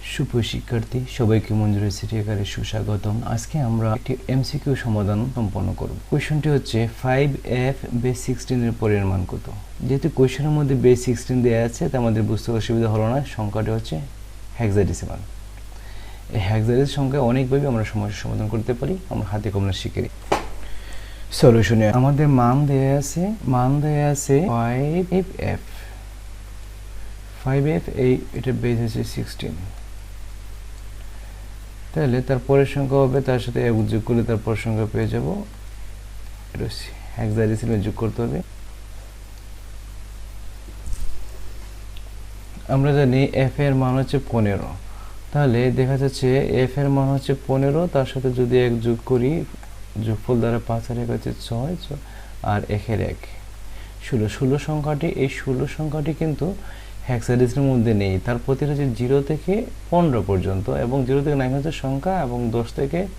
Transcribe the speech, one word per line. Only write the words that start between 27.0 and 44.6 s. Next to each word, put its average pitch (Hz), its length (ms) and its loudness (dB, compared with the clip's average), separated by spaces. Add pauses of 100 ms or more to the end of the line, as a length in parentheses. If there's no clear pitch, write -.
ফাইভ 139 200 2 (140)
এফ, 170 80 0 (220)
এই, 127 80 6 (240)
এটা 120 140 -2 (100)
বেস 120 220 2
হচ্ছে 117 180 -2 (140)
সিক্সটিন। - 420 -6 (2250)
তাহলে 135 240 2 (100)
তার 131 200 2
পরের 139 280 6
সংখ্যা 139 280 2
হবে, 131 240 4
তার 127 180 2
সাথে 123 140 -2 (100)
এক 113 60 4 (160)
যোগ 110 160 2
করলে 117 220 4
তার 110 160 2
পরের 113 200 0
সংখ্যা 110 280 0
পেয়ে 110 200 0
যাব। 123 140 -2 (1300)
এটা - 140 -4 (500)
হেক্সাডেসিমাল 110 680 2
যোগ 104 160 -2
করতে 110 240 -2
হবে। 139 140 -2 (4000)
আমরা 139 240 4
জানি 131 220 6 (260)
এফ 123 100 -2 (100)
এর 139 160 4
মান 127 180 2
হচ্ছে 135 180 0 (140)
পনেরো। 104 380 2 (600)